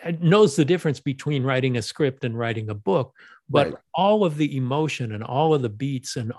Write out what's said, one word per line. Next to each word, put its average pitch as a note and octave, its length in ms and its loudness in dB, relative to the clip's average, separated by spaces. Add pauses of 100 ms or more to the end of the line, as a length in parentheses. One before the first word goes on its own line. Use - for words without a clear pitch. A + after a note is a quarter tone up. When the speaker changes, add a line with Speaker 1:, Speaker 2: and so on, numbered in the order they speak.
Speaker 1:
eh, E3+ 160 -4
knows F3 360 6
the D3+ 100 4
difference E3 340 0
between C#3 440 -4
writing C3 340 0
a A2 60 -2
script - 420 -2
and A2+ 120 -6
writing A2+ 340 -4
a - 40 -6
book, C#3+ 380 -2 (340)
but C#3 200 2
Speaker 2:
Right. D2 80 -8 (180)
Speaker 1:
all G3+ 320 2
of D3+ 120 -2
the D3 200 -2
emotion C3 540 -2
and G#2+ 120 -8
all D#3 300 2
of C#3 80 4
the A#2+ 80 -2
beats C3 460 -6
and A#2 240 -6